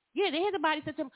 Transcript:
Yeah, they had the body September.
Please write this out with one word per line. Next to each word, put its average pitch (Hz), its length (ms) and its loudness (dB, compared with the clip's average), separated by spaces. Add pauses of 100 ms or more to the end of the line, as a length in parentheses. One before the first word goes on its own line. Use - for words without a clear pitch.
(160)
Yeah, 359 160 2
they 302 100 0
had 381 140 0
the 381 40 -2
body 311 240 2
September. 302 320 -6